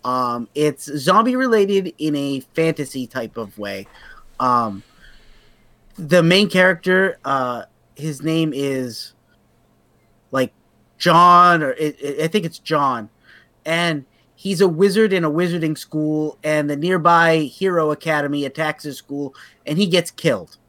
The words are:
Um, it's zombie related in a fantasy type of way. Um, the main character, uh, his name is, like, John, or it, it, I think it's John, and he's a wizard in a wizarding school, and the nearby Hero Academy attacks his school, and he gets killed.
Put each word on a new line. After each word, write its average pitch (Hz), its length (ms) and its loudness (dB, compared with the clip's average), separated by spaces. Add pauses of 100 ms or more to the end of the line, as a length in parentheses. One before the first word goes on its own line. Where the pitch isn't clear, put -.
Um, 123 500 -2
it's 147 300 -2
zombie 185 500 2
related 202 640 2
in 151 160 -2
a 139 260 -4 (140)
fantasy 151 540 -4
type 117 280 -8
of 107 220 -12
way. 101 300 -10 (500)
Um, 117 460 0 (1120)
the 170 260 2
main 185 260 4
character, 185 760 2
uh, 127 400 -4 (320)
his 143 260 -8
name 160 320 -2
is, 131 600 -6 (1160)
like, 131 220 -2 (460)
John, 175 640 6
or 135 100 -2
it, 151 280 -4
it, 139 220 -6
I 165 60 -2
think 190 160 -2
it's 160 160 -10
John, 135 480 -2 (560)
and 165 400 -2 (300)
he's 196 260 -4
a 196 80 4
wizard 190 440 2
in 175 120 0
a 156 60 0
wizarding 165 460 -2
school, 151 680 -4
and 151 260 -2
the 143 60 -4
nearby 165 640 2
Hero 160 520 -2
Academy 147 540 -4
attacks 151 400 -6
his 143 140 -10
school, 143 360 -12 (320)
and 151 120 -4
he 208 80 2
gets 170 240 -2
killed. 110 480 -4 (100)